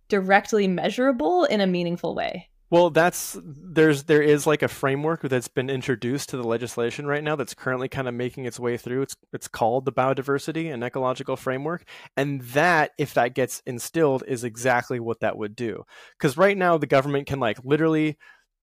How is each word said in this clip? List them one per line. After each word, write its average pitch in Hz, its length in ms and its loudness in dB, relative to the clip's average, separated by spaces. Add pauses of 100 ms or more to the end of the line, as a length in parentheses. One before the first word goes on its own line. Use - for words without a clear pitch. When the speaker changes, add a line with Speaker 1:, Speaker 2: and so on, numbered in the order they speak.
Speaker 1:
directly 202 580 4
measurable 254 760 2
in - 160 2
a 196 80 2
meaningful 175 480 -2
way. - 320 -6 (200)
Speaker 2:
Well, 170 220 6
that's, 165 540 2
there's, 156 600 2
there 151 180 4
is, 147 220 4
like, 151 180 2
a 127 60 2
framework 147 520 -2
that's 127 260 -2
been 131 240 -4
introduced 127 600 -4
to 143 60 -8
the 127 60 -6
legislation 117 640 -4
right 147 160 -2
now 151 140 -2
that's 131 180 -6
currently 127 340 -4
kinda 131 220 -6
making 123 360 -6
its 117 120 -10
way 120 180 -2
through. 127 260 -4
It's, - 140 -8 (160)
it's - 140 -12
called 123 380 -2
the 113 80 -4
Biodiversity 139 800 -2
and 120 100 -8
Ecological 127 540 -4
Framework. 143 480 -6 (320)
And 139 240 -2
that, 147 580 2
if 143 160 -2
that 127 200 2
gets - 320 -2
instilled, 135 600 0
is 120 160 -4
exactly 120 560 0
what 113 220 -6
that 104 160 0
would 107 180 -8
do. 113 300 -6 (340)
'Cause 139 180 0
right 196 200 4
now 175 200 4
the 147 100 -2
government 143 420 2
can, 139 100 -4
like, 120 240 -2
literally, 156 540 0 (460)